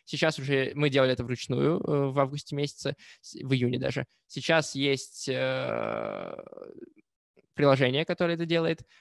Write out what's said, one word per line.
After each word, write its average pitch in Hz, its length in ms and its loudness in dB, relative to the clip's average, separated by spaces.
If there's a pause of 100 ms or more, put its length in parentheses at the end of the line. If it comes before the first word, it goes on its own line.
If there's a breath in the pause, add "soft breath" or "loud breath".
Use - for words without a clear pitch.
Сейчас 156 340 0
уже 135 360 0
мы 147 160 2
делали 131 220 4
это 123 120 -2
вручную, 135 540 0
э, 143 320 0
в 131 80 -4
августе 143 380 -2
месяце, 143 400 -4 (240 loud breath)
с-, - 140 -18
в 135 180 -4
июне 123 260 2
даже. 135 280 -2 (200)
Сейчас 156 480 0
есть, 139 540 -2
э, 57 1080 -4 (1200)
приложение, 139 500 4
которое 170 300 0
это 170 120 -2
делает. 165 340 0 (200 soft breath)